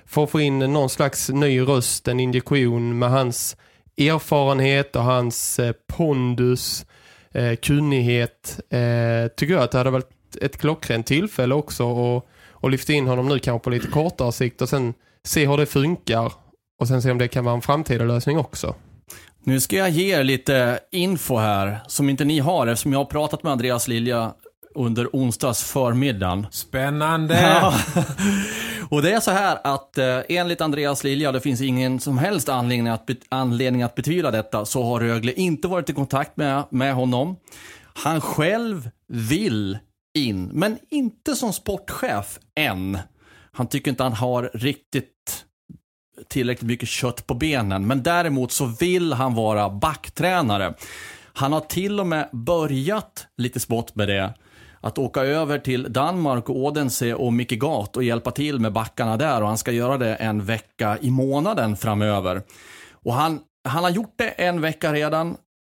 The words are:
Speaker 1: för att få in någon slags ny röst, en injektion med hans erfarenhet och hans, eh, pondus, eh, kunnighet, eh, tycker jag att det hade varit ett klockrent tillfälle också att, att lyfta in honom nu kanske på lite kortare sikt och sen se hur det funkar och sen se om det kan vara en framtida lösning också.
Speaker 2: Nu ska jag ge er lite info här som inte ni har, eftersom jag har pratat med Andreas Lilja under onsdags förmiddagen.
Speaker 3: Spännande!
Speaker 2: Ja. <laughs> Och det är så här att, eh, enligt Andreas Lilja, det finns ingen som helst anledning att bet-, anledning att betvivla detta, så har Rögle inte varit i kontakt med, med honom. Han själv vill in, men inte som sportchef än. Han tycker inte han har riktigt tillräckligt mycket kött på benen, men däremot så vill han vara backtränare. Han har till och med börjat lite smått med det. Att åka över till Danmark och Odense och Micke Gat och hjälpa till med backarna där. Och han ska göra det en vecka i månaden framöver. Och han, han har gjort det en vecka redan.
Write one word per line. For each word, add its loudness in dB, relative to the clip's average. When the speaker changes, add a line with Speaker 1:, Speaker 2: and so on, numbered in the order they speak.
Speaker 1:
för 0
att 0
få 0
in 2
någon 2
slags -2
ny 2
röst, 2
en 0
injektion 2
med 4
hans 0
erfarenhet 2
och 2
hans, 0
eh, 2
pondus, 0
eh, 0
kunnighet, 2
eh, 2
tycker 0
jag 4
att 0
det 2
hade 2
varit 0
ett -4
klockrent -2
tillfälle 2
också -2
att, -6
att 2
lyfta 0
in 2
honom 2
nu 2
kanske -2
på -4
lite -2
kortare 0
sikt -2
och 0
sen 0
se 4
hur 4
det 4
funkar 0
och 2
sen 2
se 2
om 2
det 2
kan -2
vara 2
en -2
framtida 0
lösning 2
också. -4
Speaker 2:
Nu 2
ska 0
jag 2
ge 2
er 4
lite 2
info 0
här 2
som 0
inte 0
ni 2
har, 2
eftersom 0
jag 2
har 0
pratat -4
med 0
Andreas 0
Lilja -2
under 0
onsdags 0
förmiddagen. 0
Speaker 3:
Spännande! 0
Speaker 2:
Ja. 6
<laughs> -4
Och 0
det 4
är 2
så 0
här 2
att, -4
eh, 2
enligt 0
Andreas 0
Lilja, 0
det -2
finns 0
ingen 0
som -2
helst 0
anledning 0
att -2
bet-, -6
anledning 0
att -4
betvivla 0
detta, -2
så -2
har 0
Rögle 0
inte 0
varit -2
i -2
kontakt -2
med, 0
med 0
honom. 0
Han -2
själv -2
vill 0
in, -2
men -2
inte -2
som -2
sportchef -6
än. -2
Han -4
tycker -2
inte -2
han -2
har -2
riktigt -6
tillräckligt -2
mycket -2
kött -4
på 0
benen, 0
men 0
däremot 2
så -2
vill 0
han 0
vara 2
backtränare. 0
Han 0
har 0
till -4
och -2
med -2
börjat -2
lite -4
smått -4
med 0
det. -2
Att -6
åka -2
över 0
till -4
Danmark 0
och -2
Odense -2
och 0
Micke 0
Gat -2
och -2
hjälpa 0
till -2
med 0
backarna -2
där. 0
Och 2
han 0
ska -4
göra 0
det 0
en -2
vecka -2
i 0
månaden 0
framöver. 0
Och -6
han, 0
han -2
har 2
gjort -4
det -2
en -2
vecka -2
redan. -2